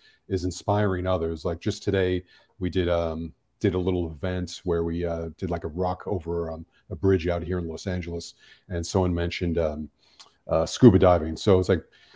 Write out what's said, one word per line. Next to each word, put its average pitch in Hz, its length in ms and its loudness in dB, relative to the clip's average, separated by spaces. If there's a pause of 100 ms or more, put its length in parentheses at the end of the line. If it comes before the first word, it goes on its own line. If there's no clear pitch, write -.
(300)
is 90 160 -2
inspiring 95 640 -2
others. 82 360 -2
Like, 85 160 -4
just - 240 -6
today, 92 400 0 (360)
we 92 100 -4
did, 87 180 0
um, 82 460 -2 (260)
did 98 160 2
a 92 40 0
little 90 320 -2
event 90 520 -6
where 85 200 0
we, 85 200 -4
uh, 82 340 -6
did, 92 120 -6
like, 85 160 -6
a - 20 -8
rock 90 380 -4
over, 85 460 -4
um, 82 140 -12 (240)
a 92 60 -10
bridge 90 320 2
out 85 160 -2
here 90 160 -4
in 85 80 -4
Los 80 180 -10
Angeles, 85 500 -6 (340)
and 87 160 -4
someone 90 280 2
mentioned, 85 440 -2
um, 78 320 -2 (580)
uh, 82 180 0
scuba 95 340 8
diving. 82 360 4
So 95 240 4
it's 92 100 2
like, 87 140 2 (320)